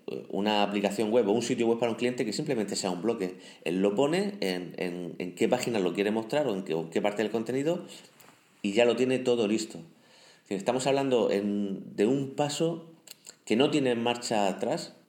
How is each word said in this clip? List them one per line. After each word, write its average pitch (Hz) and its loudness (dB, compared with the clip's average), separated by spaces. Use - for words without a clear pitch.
una 104 0
aplicación 101 0
web 117 4
o - 6
un 117 2
sitio 117 0
web 117 2
para 120 0
un 110 -4
cliente 123 -2
que 107 -4
simplemente 110 -2
sea 98 -2
un 87 -6
bloque. 98 -2
Él 90 0
lo 101 4
pone 160 2
en, 90 -4
en, 87 -6
en 87 -6
qué 113 2
página 120 0
lo 90 2
quiere 101 2
mostrar 113 0
o 107 0
en 95 -4
qué, 78 -4
o 82 0
en 82 -6
qué 107 0
parte 104 0
del 107 -2
contenido 139 -2
y 98 -2
ya 117 6
lo 117 6
tiene 127 2
todo 120 2
listo. 104 -2
Es - -20
decir, - 0
estamos 123 0
hablando 135 2
en, 101 -2
de 101 2
un 135 2
paso 165 -2
que 107 0
no 143 6
tiene 131 2
marcha 117 0
atrás 107 -2